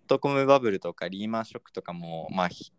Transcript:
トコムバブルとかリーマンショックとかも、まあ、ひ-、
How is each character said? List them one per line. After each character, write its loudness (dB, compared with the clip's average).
ト 4
コ 2
ム 2
バ 8
ブ 0
ル 0
と -6
か -6
リ -8
ー -4
マ -2
ン -4
シ -16
ョ -10
ッ -20
ク -20
と -10
か -10
も、 -10
ま 0
あ、 2
ひ-、 -16